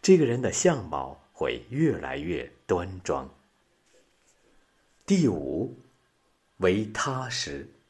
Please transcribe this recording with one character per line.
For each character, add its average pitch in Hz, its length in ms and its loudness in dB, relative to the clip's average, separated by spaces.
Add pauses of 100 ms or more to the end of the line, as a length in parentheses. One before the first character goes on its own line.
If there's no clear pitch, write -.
这 190 160 8
个 156 60 6
人 120 180 0
的 110 80 0
相 147 380 2
貌 69 340 -8 (100)
会 62 380 -4
越 143 260 0
来 135 220 -8
越 156 340 -6 (140)
端 92 380 -2
庄。 67 280 -4 (1700)
第 175 220 4
五， 80 500 -4 (800)
为 95 300 2
他 127 420 -6
施 - 420 -8 (200)